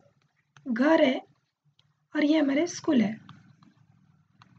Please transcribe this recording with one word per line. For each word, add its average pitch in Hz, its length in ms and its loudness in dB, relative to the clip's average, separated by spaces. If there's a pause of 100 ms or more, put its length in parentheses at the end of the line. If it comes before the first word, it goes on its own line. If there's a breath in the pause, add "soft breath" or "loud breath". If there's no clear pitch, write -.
(680)
घर 294 360 2
है 277 180 0 (920)
और 294 80 0
ये 311 160 2
हमारे 285 280 0
school 285 340 -2
है, - 320 -6 (1300)